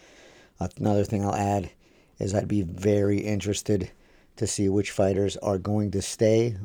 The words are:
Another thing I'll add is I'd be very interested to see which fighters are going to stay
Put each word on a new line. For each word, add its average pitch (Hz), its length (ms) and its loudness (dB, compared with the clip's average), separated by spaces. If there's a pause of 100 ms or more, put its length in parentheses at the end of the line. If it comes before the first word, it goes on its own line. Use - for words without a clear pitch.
(760)
Another 104 280 0
thing 101 200 -2
I'll 101 100 0
add 101 360 0 (480)
is 98 160 -4
I'd 104 140 0
be 104 140 0
very 101 560 2
interested 101 720 -2 (460)
to 110 100 -4
see 98 220 0
which 98 220 0
fighters 98 480 2
are 101 200 0
going 104 340 0
to 98 100 -2
stay 110 640 2